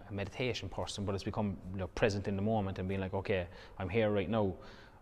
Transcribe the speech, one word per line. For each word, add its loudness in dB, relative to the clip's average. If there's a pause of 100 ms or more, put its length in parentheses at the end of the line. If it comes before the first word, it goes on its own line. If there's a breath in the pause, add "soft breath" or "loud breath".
a -8
meditation -2
person, -4
but 0
it's -4
become, 0 (160)
you -4
know, -2
present 2
in 2
the 0
moment 2
and -2
being 0
like, -2
"Okay, 0 (320 loud breath)
I'm -2
here 4
right 4
now. 4 (480 loud breath)